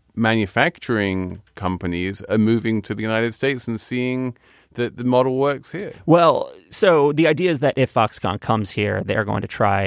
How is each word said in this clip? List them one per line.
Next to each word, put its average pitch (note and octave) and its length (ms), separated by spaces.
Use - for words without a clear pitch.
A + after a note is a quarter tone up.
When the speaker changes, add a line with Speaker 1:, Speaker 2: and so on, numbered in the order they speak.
Speaker 1:
manufacturing G#2 1300
companies F#2 680
are G#2+ 160
moving A2 440
to A2 120
the G#2+ 80
United A2+ 320
States C3+ 340
and A2+ 120
seeing B2+ 560
that A#2+ 240
the B2 60
model B2+ 320
works C#3 360
here. F3 200
Speaker 2:
Well, D#3+ 480
so D3+ 440
the D#3+ 140
idea E3+ 240
is C3+ 100
that C#3 180
if C3 160
Foxconn G#2+ 480
comes A2+ 280
here, G2+ 360
they're G#2+ 180
going G#2 160
to G2 80
try G2 380